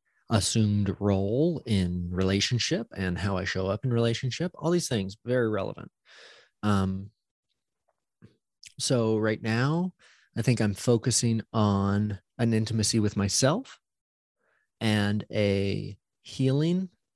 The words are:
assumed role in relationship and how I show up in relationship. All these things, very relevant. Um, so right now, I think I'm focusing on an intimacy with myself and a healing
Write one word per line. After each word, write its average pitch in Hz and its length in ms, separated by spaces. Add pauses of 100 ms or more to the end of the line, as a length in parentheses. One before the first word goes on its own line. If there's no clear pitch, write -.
(300)
assumed 104 720
role 104 640
in 90 440
relationship 98 840
and 90 220
how 98 180
I 92 80
show 95 240
up 101 160
in 127 80
relationship. 117 640
All 156 160
these 175 160
things, 101 380
very 120 240
relevant. 104 420 (720)
Um, 98 480 (1700)
so 113 380
right 107 240
now, 143 520 (440)
I - 40
think 120 200
I'm 104 120
focusing 117 680 (100)
on 101 680 (180)
an 117 160
intimacy 110 480
with 104 160
myself 135 640 (960)
and 107 500
a 101 680 (240)
healing 160 680 (260)